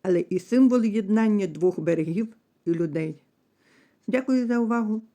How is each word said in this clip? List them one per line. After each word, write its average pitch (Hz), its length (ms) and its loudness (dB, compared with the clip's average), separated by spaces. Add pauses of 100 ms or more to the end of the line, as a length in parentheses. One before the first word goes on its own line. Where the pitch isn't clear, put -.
але 180 180 2
і 175 180 -4
символ 247 460 4
єднання 208 640 0
двох 165 340 -2
берегів 165 560 -2 (280)
і 170 80 -2
людей. 160 500 -4 (840)
Дякую 254 400 0
за 240 120 0
увагу. 220 440 0 (120)